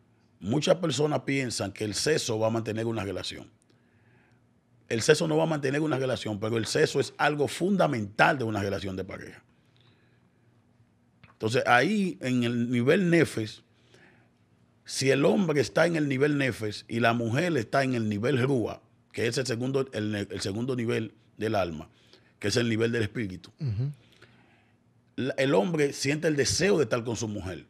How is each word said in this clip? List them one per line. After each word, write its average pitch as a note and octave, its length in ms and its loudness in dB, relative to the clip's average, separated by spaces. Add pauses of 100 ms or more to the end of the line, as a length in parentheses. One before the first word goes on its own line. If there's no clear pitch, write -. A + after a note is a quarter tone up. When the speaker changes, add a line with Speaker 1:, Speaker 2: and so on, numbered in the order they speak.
(400)
Speaker 1:
Muchas C#3 360 2
personas D3+ 440 0
piensan B2 520 -2
que - 120 -6
el G#2 100 -4
sexo C3+ 440 0
va A2 100 2
a - 20 2
mantener A2+ 360 -2
una A2+ 180 -4
relación. F#2 460 -8 (1400)
El A#2 140 0
sexo D#3+ 260 4
no D3+ 80 0
va D#3+ 80 2
a - 20 2
mantener D3 360 -2
una D#3 160 0
relación, A2 420 -4
pero A2 160 -2
el A2 100 -2
sexo D3+ 320 2
es - 200 -2
algo D3 280 2
fundamental D#3+ 920 2
de B2 60 -4
una G#2+ 160 -2
relación G2 360 -4
de F#2+ 80 -4
pareja. - 400 -14 (1900)
Entonces, A2+ 340 0
ahí F3+ 540 4
en B2+ 240 2
el A#2+ 260 0
nivel D#3 400 4
nefes, C3 520 0 (1200)
si - 260 0
el C#3 140 4
hombre E3+ 360 4
está D#3+ 260 2
en E3+ 100 0
el D3+ 120 0
nivel C#3+ 300 2
nefes A2 500 -4
y A#2 120 -2
la A#2 120 6
mujer B2 440 0
está C3+ 280 0
en C3 100 0
el A2+ 140 0
nivel A#2+ 340 0
rúa, A#2 400 -2 (300)
que G#2 140 -2
es A#2+ 120 -2
el B2+ 80 -2
segundo, B2+ 460 -2
el G#2+ 200 -2
ne-, G2+ 180 -4
el G2 100 -8
segundo A#2 360 -4
nivel A#2 380 -4 (240)
del G#2+ 160 -2
alma, E2+ 340 -2 (500)
que G#2 100 -4
es G#2 80 0
el A#2+ 120 2
nivel A2+ 240 0
del A#2 120 0
espíritu, F#2+ 460 -8 (100)
Speaker 2:
Ujú. B2+ 300 -2 (1300)
Speaker 1:
la, C3 220 -4
el C3+ 160 4
hombre E3 380 2
siente D3+ 360 -2
el D3+ 80 0
deseo F3 400 2
de D3 80 2
estar A#2 200 -2
con A#2 120 -4
su A2 120 -4
mujer, F#2 420 -8